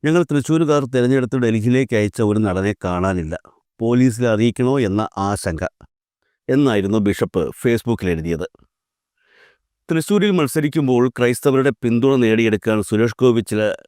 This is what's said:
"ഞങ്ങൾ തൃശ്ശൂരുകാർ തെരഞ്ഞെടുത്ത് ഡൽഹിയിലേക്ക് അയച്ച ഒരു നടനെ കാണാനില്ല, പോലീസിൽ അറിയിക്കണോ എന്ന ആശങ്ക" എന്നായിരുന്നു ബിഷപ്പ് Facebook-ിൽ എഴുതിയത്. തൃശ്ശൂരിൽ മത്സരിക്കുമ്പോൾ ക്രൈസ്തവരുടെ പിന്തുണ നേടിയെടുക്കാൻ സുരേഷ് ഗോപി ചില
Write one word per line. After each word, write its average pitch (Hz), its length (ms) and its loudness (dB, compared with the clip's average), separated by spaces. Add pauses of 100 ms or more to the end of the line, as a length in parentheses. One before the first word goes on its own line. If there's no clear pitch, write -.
"ഞങ്ങൾ 165 220 2
തൃശ്ശൂരുകാർ 151 600 0
തെരഞ്ഞെടുത്ത് 127 500 0
ഡൽഹിയിലേക്ക് 120 600 0
അയച്ച 104 260 -2
ഒരു 104 180 2
നടനെ 98 400 0
കാണാനില്ല, 90 540 -2 (460)
പോലീസിൽ 120 460 2
അറിയിക്കണോ 117 540 0
എന്ന 104 220 0 (160)
ആശങ്ക" 98 440 -4 (880)
എന്നായിരുന്നു 110 500 0
ബിഷപ്പ് 98 460 -2 (120)
Facebook-ിൽ 117 540 -2
എഴുതിയത്. 82 360 -4 (1400)
തൃശ്ശൂരിൽ 196 440 0
മത്സരിക്കുമ്പോൾ 143 760 0
ക്രൈസ്തവരുടെ 131 680 0
പിന്തുണ 120 400 0
നേടിയെടുക്കാൻ 110 680 2
സുരേഷ് 113 360 0
ഗോപി 120 220 4
ചില 107 220 -4 (260)